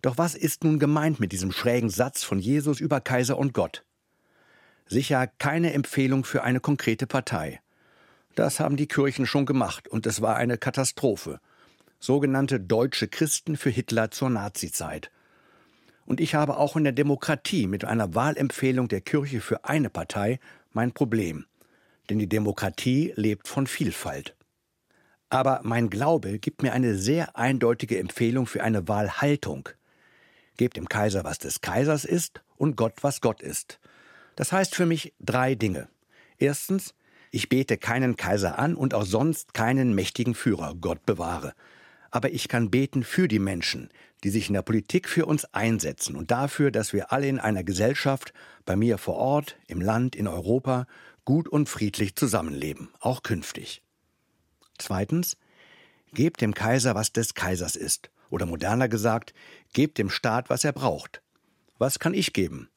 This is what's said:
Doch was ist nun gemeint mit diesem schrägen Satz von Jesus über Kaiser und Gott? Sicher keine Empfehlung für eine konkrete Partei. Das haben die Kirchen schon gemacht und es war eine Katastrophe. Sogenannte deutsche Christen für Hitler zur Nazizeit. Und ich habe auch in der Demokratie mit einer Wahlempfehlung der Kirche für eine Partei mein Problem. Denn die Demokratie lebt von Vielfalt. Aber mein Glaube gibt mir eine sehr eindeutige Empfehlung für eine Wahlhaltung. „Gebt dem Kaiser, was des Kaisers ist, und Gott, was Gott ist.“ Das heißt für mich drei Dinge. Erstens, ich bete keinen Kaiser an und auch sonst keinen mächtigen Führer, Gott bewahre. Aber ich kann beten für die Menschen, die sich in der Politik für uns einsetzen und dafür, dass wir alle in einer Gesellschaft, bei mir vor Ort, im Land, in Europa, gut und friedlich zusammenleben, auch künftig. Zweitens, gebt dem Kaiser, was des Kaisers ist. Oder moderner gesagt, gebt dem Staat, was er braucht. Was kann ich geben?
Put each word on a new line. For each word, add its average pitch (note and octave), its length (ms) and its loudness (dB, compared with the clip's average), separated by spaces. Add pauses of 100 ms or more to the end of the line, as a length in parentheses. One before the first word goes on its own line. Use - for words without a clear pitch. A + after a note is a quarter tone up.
Doch B2+ 160 0
was E3 160 2
ist - 300 -2
nun D#3 160 4
gemeint D3+ 400 2
mit G2 140 0
diesem F#2 180 -2
schrägen A#2+ 380 2
Satz A2+ 340 -2
von G2 160 -2
Jesus C#3 400 0
über C#3 220 0
Kaiser B2 360 0
und C#3 160 0
Gott? - 300 -2 (1040)
Sicher B2+ 400 2
keine D#3+ 460 0
Empfehlung C3+ 500 2
für - 180 -2
eine B2 200 0
konkrete C3 440 0
Partei. E2 540 -2 (720)
Das - 280 0
haben C#3+ 160 2
die C#3+ 100 0
Kirchen C#3 380 0
schon C#3+ 200 2
gemacht B2+ 440 -2
und A2 160 -4
es G#2 160 -2
war A2 160 2
eine B2 200 0
Katastrophe. A#2+ 840 -2 (580)
Sogenannte C3+ 640 2
deutsche A2+ 480 0
Christen - 480 -2
für C3+ 140 0
Hitler A2+ 380 0
zur C3 200 -2
Nazizeit. F2+ 840 -6 (920)
Und C#3 160 -2
ich D#3+ 120 0
habe D3 220 2
auch D3 220 0
in D3+ 80 2
der C3+ 80 2
Demokratie C#3+ 720 0
mit G2 160 -2
einer G#2 320 0
Wahlempfehlung B2+ 720 0
der G2 140 -2
Kirche C#3 400 -2
für - 240 -4
eine C#3+ 240 2
Partei G#2 500 -2 (320)
mein A#2 220 0
Problem. G#2 520 -2 (640)
Denn G#2+ 100 0
die G2+ 100 -2
Demokratie G#2+ 880 0
lebt G#2+ 320 0
von C3+ 180 -2
Vielfalt. - 680 -6 (920)
Aber C3 360 2
mein A#2 260 2
Glaube A2 500 0
gibt - 240 -4
mir B2+ 80 2
eine A#2+ 240 2
sehr C3 400 0
eindeutige A#2 640 2
Empfehlung A#2 460 0
für - 180 -4
eine G#2 240 2
Wahlhaltung. G#2+ 800 0 (920)
„Gebt B2 180 2
dem - 140 -8
Kaiser, G#2 340 0
was - 160 -8
des - 220 -8
Kaisers C3+ 420 2
ist, - 400 -2 (140)
und C#3+ 180 0
Gott, A2+ 260 0
was C#3+ 200 -2
Gott A2+ 200 0
ist.“ - 380 -10 (560)
Das - 160 -2
heißt F#3+ 240 2
für F3+ 100 2
mich E3 360 -2
drei B2+ 340 2
Dinge. F#2 320 -2 (500)
Erstens, C#3+ 580 0 (360)
ich - 160 -4
bete B2 300 2
keinen B2 400 2
Kaiser F#2+ 420 0
an D#3 160 0
und C3 180 0
auch G#2 120 2
sonst B2 480 0
keinen A#2+ 420 2
mächtigen A2 400 0
Führer, E2 400 -2
Gott E2+ 300 -4
bewahre. E2+ 480 -2 (580)
Aber A2 200 0
ich - 180 -6
kann A#2 220 2
beten C3+ 340 2
für C3+ 240 2
die G#2+ 100 4
Menschen, F#2+ 500 -2 (360)
die G2+ 40 4
sich G#2 200 0
in G#2 40 2
der G2 80 2
Politik A2+ 460 0
für E3 200 2
uns D3+ 180 0
einsetzen F#2+ 720 -2
und E2 120 -8
dafür, C#3 420 2
dass A2 200 0
wir G2+ 220 -2
alle C#3 160 2
in C3+ 100 -2
einer G#2 240 0
Gesellschaft, A2+ 720 0 (320)
bei F#2 100 0
mir G#2+ 220 4
vor F2+ 180 -4
Ort, C#3+ 400 0 (120)
im F2 120 -6
Land, A2+ 340 0
in G#2 140 -4
Europa, B2 600 0 (360)
gut D#3+ 240 2
und D3 220 0
friedlich G#2 480 -2
zusammenleben, D#2 720 -2 (100)
auch - 240 -2
künftig. - 580 -8 (960)
Zweitens, G2+ 600 -2 (760)
gebt D#3+ 280 0
dem G#2+ 120 2
Kaiser, A#2 420 2
was G#2+ 180 -2
des A2+ 200 0
Kaisers F2 440 -2
ist. - 340 -4 (200)
Oder - 140 -2
moderner G#2 420 0
gesagt, A2 460 0 (400)
gebt D3+ 240 2
dem G2 140 0
Staat, A#2+ 400 0
was B2+ 120 0
er D3 80 2
braucht. A#2+ 520 -4 (560)
Was C3+ 180 2
kann E3+ 160 0
ich G3+ 180 0
geben? C#2 460 -2